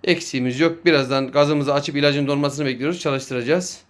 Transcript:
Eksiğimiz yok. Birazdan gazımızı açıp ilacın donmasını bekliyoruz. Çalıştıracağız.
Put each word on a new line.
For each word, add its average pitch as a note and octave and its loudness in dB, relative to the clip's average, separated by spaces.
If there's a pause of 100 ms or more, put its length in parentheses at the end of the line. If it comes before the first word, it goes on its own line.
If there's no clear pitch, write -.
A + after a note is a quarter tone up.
Eksiğimiz C3 -2
yok. E3 0
Birazdan C3+ 2
gazımızı D3 2
açıp C#3+ -2
ilacın C#3+ 2
donmasını C#3+ 0
bekliyoruz. C#3 -2
Çalıştıracağız. C3+ -2